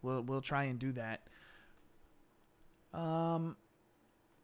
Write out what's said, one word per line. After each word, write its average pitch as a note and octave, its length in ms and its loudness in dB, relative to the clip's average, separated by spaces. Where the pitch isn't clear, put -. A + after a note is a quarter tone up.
We'll, B2+ 200 0
we'll C3 200 0
try C#3 240 2
and B2+ 120 0
do C3 140 0
that. A2+ 360 -4
Um, E3 640 2